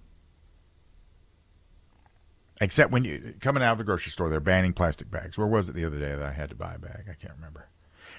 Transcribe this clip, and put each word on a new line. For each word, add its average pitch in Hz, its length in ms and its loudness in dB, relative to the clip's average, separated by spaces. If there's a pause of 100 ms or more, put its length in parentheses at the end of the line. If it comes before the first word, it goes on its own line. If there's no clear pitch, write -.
(2500)
Except 107 320 6
when 123 120 4
you, 71 360 -6
coming 135 220 2
out 117 100 6
of 110 60 0
the 113 60 -4
grocery 92 280 -2
store, 85 160 0
they're 78 100 2
banning 92 340 4
plastic 85 380 0
bags. - 260 -8
Where 104 120 2
was 104 200 2
it - 60 -8
the 85 100 -2
other 76 140 -2
day 71 160 -4
that 71 80 -4
I 71 100 -4
had 73 180 -6
to - 40 -16
buy - 200 -10
a - 40 -12
bag? 85 320 -14
I 80 40 -12
can't 82 200 -16
remember. 76 340 -18 (500)